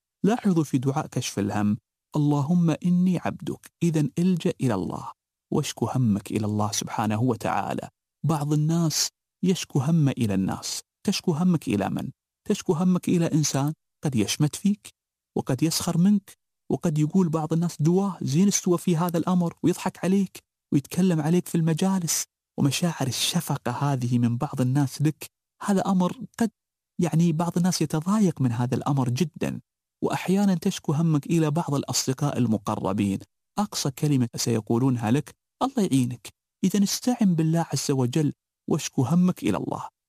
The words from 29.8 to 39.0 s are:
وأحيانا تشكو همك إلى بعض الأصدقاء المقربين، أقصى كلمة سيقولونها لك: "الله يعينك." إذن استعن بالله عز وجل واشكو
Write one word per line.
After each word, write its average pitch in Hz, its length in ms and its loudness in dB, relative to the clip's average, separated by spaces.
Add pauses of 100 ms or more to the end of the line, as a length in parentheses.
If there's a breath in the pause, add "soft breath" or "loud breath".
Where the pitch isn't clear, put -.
وأحيانا 196 500 0
تشكو - 380 -2
همك 156 340 0
إلى 160 240 2
بعض 147 240 -2
الأصدقاء 135 640 -2
المقربين، 104 800 0 (400)
أقصى 202 320 -4
كلمة 135 460 0
سيقولونها 117 760 0
لك: 147 240 0 (280)
"الله 247 300 0
يعينك." 123 360 -2 (360)
إذن 196 180 2
استعن 208 520 0
بالله 160 380 2
عز - 180 -2
وجل 135 420 0 (360)
واشكو - 340 -2